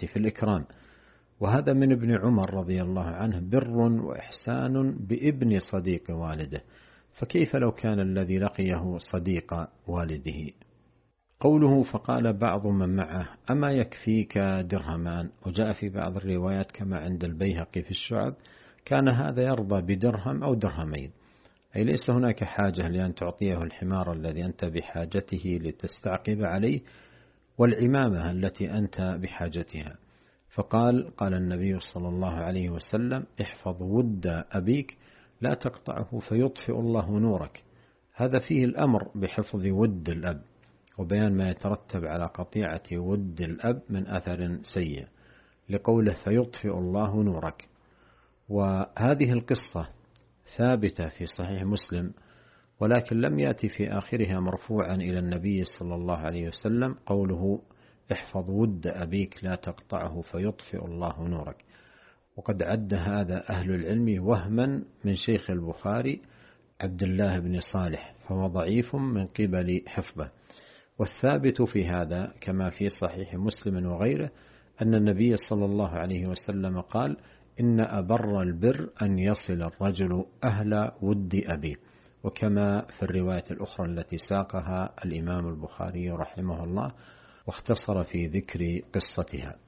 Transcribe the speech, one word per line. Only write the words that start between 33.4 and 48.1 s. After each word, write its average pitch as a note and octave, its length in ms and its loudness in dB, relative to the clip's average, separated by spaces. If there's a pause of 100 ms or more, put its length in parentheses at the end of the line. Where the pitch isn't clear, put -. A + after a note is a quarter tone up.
"احفظ F#2 420 -6
ود G2+ 440 2 (260)
أبيك، A#2 440 0 (440)
لا C3+ 140 0
تقطعه، - 640 -6
فيطفئ A#2+ 540 0
الله A2+ 460 0
نورك". G2 440 0 (520)
هذا B2+ 240 2
فيه C3 260 2
الأمر B2 500 4
بحفظ G2 520 -2
ود F#2+ 420 2
الأب، D#2+ 340 -4 (560)
وبيان G2+ 380 2
ما F#2+ 140 2
يترتب G2 540 -4
على E2 200 -2
قطيعة F2 580 -4 (100)
ود F2+ 480 -2
الأب G2+ 500 -2
من F#2+ 160 -2
أثر F2 520 -4 (160)
سيء، D2 320 -2 (640)
لقوله: G#2+ 420 4 (120)
"فيطفئ G#2+ 540 0
الله G2+ 440 0
نورك". E2 460 -2 (800)